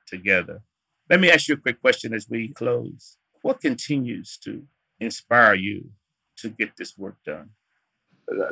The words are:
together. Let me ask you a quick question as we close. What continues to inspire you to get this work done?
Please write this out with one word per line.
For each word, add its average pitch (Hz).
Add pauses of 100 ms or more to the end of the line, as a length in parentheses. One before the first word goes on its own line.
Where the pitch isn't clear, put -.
together. 92 (480)
Let 180
me 175
ask 151
you 151
a -
quick 127
question 120
as 107
we 113
close. - (240)
What -
continues 131
to - (360)
inspire 113
you 95 (460)
to 117
get 117
this -
work 98 (100)
done? 76 (1000)